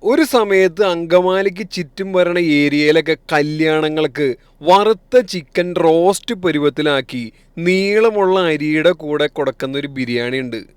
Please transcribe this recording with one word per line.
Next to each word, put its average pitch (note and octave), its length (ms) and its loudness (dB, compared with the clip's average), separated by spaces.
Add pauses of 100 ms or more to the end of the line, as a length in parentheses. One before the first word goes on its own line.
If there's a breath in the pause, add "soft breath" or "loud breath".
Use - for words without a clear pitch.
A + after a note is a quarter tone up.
ഒരു C#4+ 200 2
സമയത്ത് G3 600 0
അങ്കമാലിക്ക് F3+ 880 0
ചുറ്റും F#3 420 -8
വരണ F3 260 2
ഏരിയയിലൊക്കെ D3+ 760 2 (160)
കല്യാണങ്ങൾക്ക് D#3 1000 0 (260 soft breath)
വറുത്ത G3+ 580 4
ചിക്കൻ F3 560 -4
റോസ്റ്റ് F3 600 2
പരുവത്തിലാക്കി D3 1000 -2 (240 soft breath)
നീളമുള്ള G3 840 0
അരിയുടെ D#3 520 0
കൂടെ D3+ 360 -4
കൊടുക്കുന്ന C3+ 500 -6
ഒരു C#3+ 100 -6
ബിരിയാണി B2 520 -4
ഉണ്ട്. A#2+ 180 -8 (200)